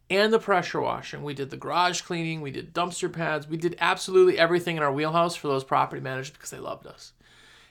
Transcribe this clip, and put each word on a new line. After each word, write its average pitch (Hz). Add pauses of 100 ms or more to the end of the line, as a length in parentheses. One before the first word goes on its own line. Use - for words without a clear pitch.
and 208
the 226
pressure 175
washing. 120
We 143
did 135
the 135
garage 170
cleaning. 165
We 143
did 123
dumpster 175
pads. 156
We 160
did 170
absolutely 185
everything 170
in 151
our 143
wheelhouse 156
for -
those 135
property 135
managers 135
because -
they -
loved -
us - (580)